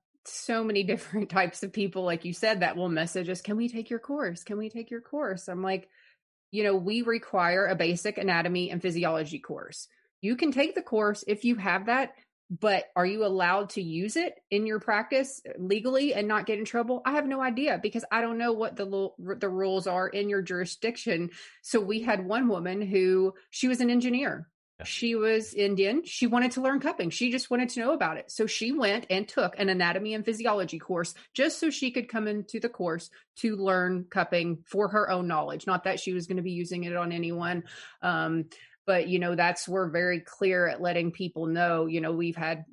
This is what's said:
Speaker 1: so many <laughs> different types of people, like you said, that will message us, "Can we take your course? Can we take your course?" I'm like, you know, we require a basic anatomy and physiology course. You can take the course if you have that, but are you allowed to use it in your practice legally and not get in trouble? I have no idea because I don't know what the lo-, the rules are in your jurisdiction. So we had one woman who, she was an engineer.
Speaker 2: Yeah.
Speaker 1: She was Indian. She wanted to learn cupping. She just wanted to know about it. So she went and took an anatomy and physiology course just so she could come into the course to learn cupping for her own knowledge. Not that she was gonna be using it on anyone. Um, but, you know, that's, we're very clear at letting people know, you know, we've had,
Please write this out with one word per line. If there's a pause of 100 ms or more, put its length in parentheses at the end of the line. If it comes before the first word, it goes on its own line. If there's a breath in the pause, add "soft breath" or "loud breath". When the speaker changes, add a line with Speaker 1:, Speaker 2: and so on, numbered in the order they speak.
(260)
Speaker 1:
so
many
<laughs>
different
types
of
people,
like
you
said,
that
will
message
us,
"Can
we
take
your
course?
Can
we
take
your
course?"
I'm
like, (640 soft breath)
you
know,
we
require
a
basic
anatomy
and
physiology
course. (340)
You
can
take
the
course
if
you
have
that, (340 soft breath)
but (100)
are
you
allowed
to
use
it (160)
in
your
practice (200)
legally
and
not
get
in
trouble?
I
have
no
idea
because
I
don't
know
what
the
lo-,
the
rules
are
in
your
jurisdiction. (320 loud breath)
So
we
had
one
woman
who, (160 soft breath)
she
was
an
engineer. (300)
Speaker 2:
Yeah.
Speaker 1:
She
was
Indian.
She
wanted
to
learn
cupping.
She
just
wanted
to
know
about
it.
So
she
went
and
took
an
anatomy
and
physiology
course (220 loud breath)
just
so
she
could
come
into
the
course (260 soft breath)
to
learn
cupping
for
her
own
knowledge.
Not
that
she
was
gonna
be
using
it
on
anyone. (360 loud breath)
Um, (420 loud breath)
but,
you
know,
that's,
we're
very
clear
at
letting
people
know,
you
know,
we've
had,